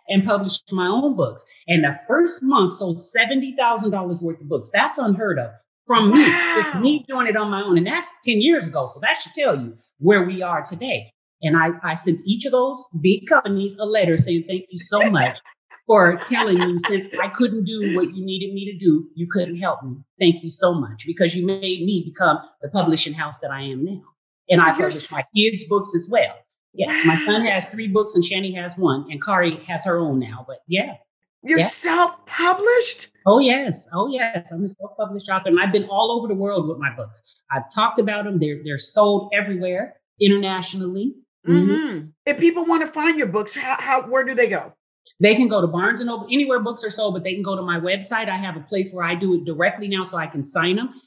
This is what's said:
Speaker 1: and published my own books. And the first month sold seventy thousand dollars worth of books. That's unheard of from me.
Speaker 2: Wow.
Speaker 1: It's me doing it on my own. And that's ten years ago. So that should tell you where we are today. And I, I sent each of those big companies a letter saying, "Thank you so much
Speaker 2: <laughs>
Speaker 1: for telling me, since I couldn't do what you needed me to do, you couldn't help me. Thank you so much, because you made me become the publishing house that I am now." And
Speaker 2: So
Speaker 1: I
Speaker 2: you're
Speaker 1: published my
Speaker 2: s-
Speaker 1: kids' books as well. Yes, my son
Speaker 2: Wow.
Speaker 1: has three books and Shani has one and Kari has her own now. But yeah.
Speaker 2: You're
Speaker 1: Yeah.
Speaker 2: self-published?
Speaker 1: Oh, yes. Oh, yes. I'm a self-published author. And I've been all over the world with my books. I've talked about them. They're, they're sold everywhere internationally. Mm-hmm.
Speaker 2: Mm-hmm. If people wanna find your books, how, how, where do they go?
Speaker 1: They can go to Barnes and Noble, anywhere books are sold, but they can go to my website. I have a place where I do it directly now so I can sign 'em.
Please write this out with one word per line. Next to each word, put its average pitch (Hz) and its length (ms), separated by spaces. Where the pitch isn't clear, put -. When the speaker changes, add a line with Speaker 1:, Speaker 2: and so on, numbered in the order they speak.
Speaker 1:
and 196 160
published 196 480
my 180 140
own 247 300
books. 139 280
And 170 160
the 143 220
first 339 360
month 254 320
sold 175 260
seventy 262 560
thousand 233 340
dollars 180 320
worth 165 180
of 147 80
books. 143 240
That's 240 260
unheard 202 400
of 120 120
from 214 260
me. 285 100
Speaker 2:
Wow. - 360
Speaker 1:
It's 202 220
me 277 280
doing 254 180
it 214 100
on 214 140
my 196 120
own. 196 160
And 175 80
that's 330 240
ten 226 160
years 269 260
ago. 139 220
So 135 120
that 262 200
should - 140
tell 247 240
you 117 160
where 185 240
we 185 200
are 175 200
today. 170 480
And 160 140
I, 165 160
I 160 120
sent 170 300
each 226 220
of 262 60
those 254 340
big 190 260
companies 196 520
a - 80
letter 196 320
saying, 170 300
"Thank 185 220
you 180 80
so 208 320
much 127 260
Speaker 2:
<laughs> - 240
Speaker 1:
for 180 380
telling 220 340
me, 180 220
since 190 280
I 202 60
couldn't 220 360
do 208 320
what 175 180
you 190 100
needed 190 300
me 196 160
to 196 80
do, 160 360
you 170 160
couldn't 175 260
help 170 260
me. 131 140
Thank 170 220
you 165 80
so 180 240
much, 113 320
because 170 280
you 180 120
made 190 380
me 190 200
become 165 340
the 147 80
publishing 160 460
house 151 260
that 143 100
I 139 120
am 135 220
now." 190 180
And 175 100
Speaker 2:
So 165 40
Speaker 1:
I 160 40
Speaker 2:
you're - 80
Speaker 1:
published 147 200
my 147 100
Speaker 2:
s- - 140
Speaker 1:
kids' 214 360
books 202 260
as 170 140
well. 208 240
Yes, 151 280
my 165 180
son 214 180
Speaker 2:
Wow. 226 100
Speaker 1:
has 185 180
three 220 180
books 208 260
and 180 80
Shani 190 320
has 175 220
one 143 340
and 147 120
Kari 180 340
has 170 200
her 175 120
own 147 200
now. 113 280
But - 120
yeah. 190 280
Speaker 2:
You're 320 180
Speaker 1:
Yeah. - 80
Speaker 2:
self-published? 359 1400
Speaker 1:
Oh, 208 120
yes. 262 540
Oh, 190 160
yes. 226 440
I'm 170 120
a 196 40
self-published 196 600
author. 190 200
And 175 120
I've 190 120
been 196 180
all 214 220
over 233 160
the 202 60
world 196 340
with 165 100
my 139 160
books. - 460
I've 135 240
talked 214 240
about 208 260
them. 202 140
They're, 147 260
they're 143 140
sold 202 560
everywhere 190 600
internationally. 190 920
Mm-hmm. 175 240
Speaker 2:
Mm-hmm. 202 360
If 285 120
people 339 280
wanna 320 200
find 311 320
your 262 100
books, 208 260
how, 262 260
how, 262 280
where 262 160
do 254 100
they 233 140
go? 131 240
Speaker 1:
They 208 140
can 240 140
go 202 120
to 175 80
Barnes 180 320
and 240 80
Noble, 208 220
anywhere 262 300
books 226 240
are 214 60
sold, 208 240
but 180 80
they 185 120
can 202 80
go 196 140
to 185 60
my 175 160
website. 202 500
I 190 80
have 190 200
a 160 40
place 190 320
where 180 120
I 170 100
do 180 200
it 170 100
directly 180 440
now 190 140
so 180 160
I 160 80
can 147 160
sign 180 360
'em. 247 120